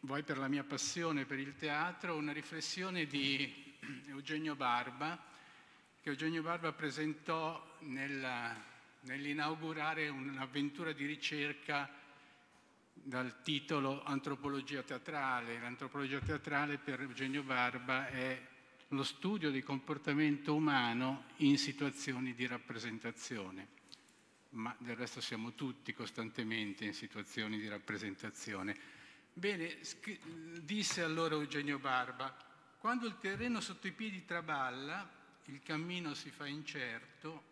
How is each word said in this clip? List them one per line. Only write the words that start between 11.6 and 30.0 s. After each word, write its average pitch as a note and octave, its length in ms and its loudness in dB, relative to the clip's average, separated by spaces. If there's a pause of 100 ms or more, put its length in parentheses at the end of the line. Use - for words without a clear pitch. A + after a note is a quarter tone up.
dal B2+ 480 -4
titolo C#3 640 2
Antropologia C#3 800 0
teatrale. B2+ 760 0
L'antropologia C3 600 -2
teatrale D3 580 0
per C3 240 -4
Eugenio C3+ 400 -2
Barba C3 680 2
è C3 320 0 (500)
lo C#3 140 2
studio F#3 460 2
del C3+ 140 2
comportamento C#3+ 880 4
umano C3 720 6 (120)
in C#3+ 200 10
situazioni C3+ 800 2
di B2 100 2
rappresentazione. A2+ 1300 -4 (720)
Ma A2+ 280 -4
del A#2+ 180 -4
resto A#2+ 240 -4
siamo A2+ 320 -4
tutti B2+ 400 -4
costantemente A2 920 -2
in G2+ 100 0
situazioni G#2+ 640 -4
di G#2+ 120 -2
rappresentazione. G#2 1040 -4 (560)
Bene, F3 500 -2
sc-, - 380 -8 (420)